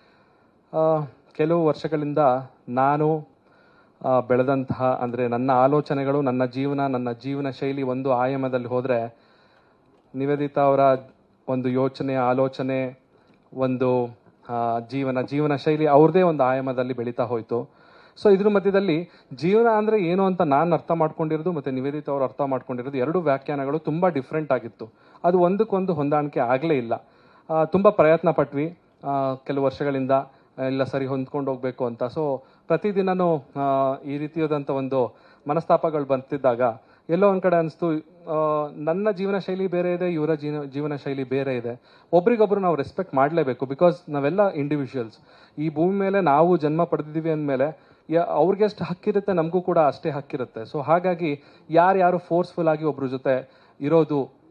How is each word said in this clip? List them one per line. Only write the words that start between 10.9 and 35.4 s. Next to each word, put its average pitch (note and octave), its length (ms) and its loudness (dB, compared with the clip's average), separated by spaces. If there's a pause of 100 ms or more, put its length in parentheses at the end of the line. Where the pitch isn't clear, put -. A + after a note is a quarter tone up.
ಒಂದು B2+ 220 -2
ಯೋಚನೆ, C3+ 460 -2
ಆಲೋಚನೆ, C3 840 -2 (540)
ಒಂದು, B2+ 680 -2 (280)
ಆ, A#2 300 -2
ಜೀವನ, C3 420 -4
ಜೀವನ C#3+ 340 -2
ಶೈಲಿ D#3 300 0
ಅವ್ರದ್ದೇ D#3 360 6
ಒಂದು D#3+ 220 2
ಆಯಾಮದಲ್ಲಿ C3 500 -2
ಬೆಳೀತಾ A#2+ 300 -4
ಹೋಯ್ತು. A#2 460 -4 (540)
So G#3 100 8
ಇದ್ರ G3+ 160 4
ಮಧ್ಯದಲ್ಲಿ G3 600 2 (240)
ಜೀವನ F#3+ 340 4
ಅಂದ್ರೆ G#3+ 360 2
ಏನು F3+ 220 2
ಅಂತ F#3 160 2
ನಾನು D#3+ 320 4
ಅರ್ಥ - 180 -2
ಮಾಡ್ಕೊಂಡಿರೋದು D#3 600 -2
ಮತ್ತೆ C#3+ 200 -6
ನಿವೇದಿತಾ C#3+ 400 -6
ಅವ್ರು C#3 140 -2
ಅರ್ಥ B2+ 160 -6
ಮಾಡ್ಕೊಂಡಿರೋದು C3 560 -6
ಎರಡು D#3 240 0
ವ್ಯಾಖ್ಯಾನಗಳು C#3+ 580 -2
ತುಂಬಾ E3 300 0
ಡಿಫ್ರೆಂಟ್ D3 420 -4
ಆಗಿತ್ತು. A#2 380 -4 (340)
ಅದು F3+ 160 4
ಒಂದಕ್ಕೊಂದು F#3+ 540 0
ಹೊಂದಾಣಿಕೆ D3 460 0
ಆಗ್ಲೇ C3+ 380 0
ಇಲ್ಲ. A#2 300 -6 (420)
ಆ, D#3+ 140 0
ತುಂಬಾ F#3+ 280 4
ಪ್ರಯತ್ನ E3 400 4
ಪಟ್ವಿ, D3 460 -2 (260)
ಆ, C3+ 320 -2
ಕೆಲವು C#3 300 -4
ವರ್ಷಗಳಿಂದ, C3+ 460 -2
ಆ, - 520 -4
ಇಲ್ಲ C3+ 200 -2
ಸರಿ C3+ 220 -4
ಹೊಂದ್ಕೊಂಡು C3+ 460 -4
ಹೋಗ್ಬೇಕು B2+ 340 -6
ಅಂತ. A#2 160 -8
So C3+ 360 -4 (300)
ಪ್ರತಿದಿನನೂ, F#3 680 0
ಆ, C3+ 680 -2
ಈ C#3+ 120 -6
ರೀತಿಯಾದಂಥ D3+ 520 -4
ಒಂದು C3 460 -2 (340)